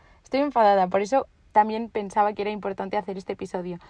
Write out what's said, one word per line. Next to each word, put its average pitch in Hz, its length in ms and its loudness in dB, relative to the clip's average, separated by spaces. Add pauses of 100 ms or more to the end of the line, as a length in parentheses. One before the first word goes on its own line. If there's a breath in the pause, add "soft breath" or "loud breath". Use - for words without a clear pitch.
(220 soft breath)
Estoy - 180 -2
enfadada, 214 480 4
por 196 120 0
eso 226 260 0 (260)
también 220 360 2
pensaba 208 440 0
que 208 100 -6
era 202 80 -2
importante 196 460 -6
hacer 196 200 -4
este 196 160 -10
episodio. 180 460 -8 (100)